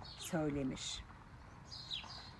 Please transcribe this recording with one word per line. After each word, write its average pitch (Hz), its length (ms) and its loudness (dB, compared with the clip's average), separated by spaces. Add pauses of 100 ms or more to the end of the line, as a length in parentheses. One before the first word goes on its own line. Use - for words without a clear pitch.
(200)
söylemiş. 143 840 4 (1400)